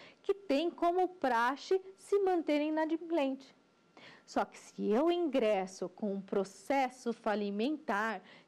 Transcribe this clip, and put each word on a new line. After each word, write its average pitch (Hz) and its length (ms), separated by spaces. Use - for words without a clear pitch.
que 403 100
tem 330 380
como 349 380
praxe 262 720
se - 220
manter 339 420
inadimplente. 311 920
Só - 200
que - 120
se - 320
eu 277 220
ingresso 214 800
com 202 240
um 196 80
processo 240 880
falimentar, 214 1120